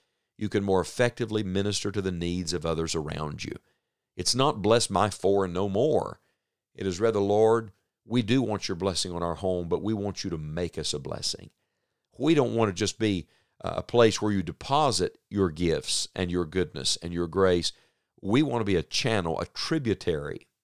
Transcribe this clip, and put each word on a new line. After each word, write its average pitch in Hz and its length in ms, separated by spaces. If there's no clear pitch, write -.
you 107 100
can 101 140
more 95 180
effectively 110 640
minister 98 480
to 101 100
the 92 120
needs 87 400
of 82 120
others 82 300
around 76 480
you. - 140
It's 92 200
not 131 260
"Bless 113 260
my 98 220
four 98 360
and 87 60
no 98 160
more." 101 520
It 98 100
is 90 140
rather, 110 180
"Lord, 107 540
we 120 160
do 120 180
want 107 280
your 95 80
blessing 92 340
on 87 120
our 85 120
home, 90 340
but 85 140
we 107 120
want 101 280
you 95 80
to 82 80
make 78 400
us - 160
a 73 60
blessing." - 500
We 151 160
don't 120 200
want 113 140
to 92 60
just 95 240
be, 101 300
uh, - 120
a - 60
place 117 380
where 107 120
you 95 100
deposit 104 760
your 98 180
gifts 80 640
and 90 160
your 87 140
goodness 78 560
and 85 140
your 87 120
grace. 90 460
We 117 220
want 127 180
to 104 60
be 98 100
a 80 60
channel, 98 580
a - 60
tributary 92 1000